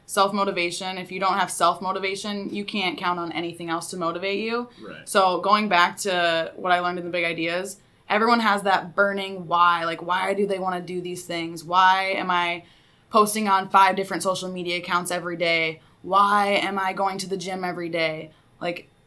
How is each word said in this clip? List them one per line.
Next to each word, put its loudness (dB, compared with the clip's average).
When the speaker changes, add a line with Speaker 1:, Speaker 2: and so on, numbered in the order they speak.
Speaker 1:
self-motivation, 0
if -10
you -6
don't 2
have 0
self-motivation, -2
you -4
can't -4
count -2
on -6
anything -8
else -4
to -10
motivate -4
you. -4
Speaker 2:
Right. -16
Speaker 1:
So 4
going 2
back 4
to 0
what 0
I 4
learned -2
in -8
the -8
big -2
ideas, -4
everyone 4
has 2
that 0
burning 0
why. 4
Like, -4
why 0
do 2
they -2
wanna -2
do -6
these -8
things? -6
Why 4
am -4
I 0
posting 4
on 2
five 6
different -4
social -2
media -4
accounts -2
every -4
day? 0
Why 4
am -2
I -2
going -2
to -8
the -4
gym -6
every -6
day? -4
Like, -8